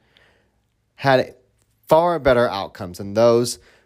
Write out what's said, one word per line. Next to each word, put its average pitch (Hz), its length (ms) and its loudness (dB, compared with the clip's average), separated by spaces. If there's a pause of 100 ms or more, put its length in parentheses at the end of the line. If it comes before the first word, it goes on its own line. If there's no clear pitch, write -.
(1000)
had 131 360 0 (540)
far 170 300 2
better 123 280 2
outcomes 92 520 -10
than 101 160 -10
those 117 440 2 (260)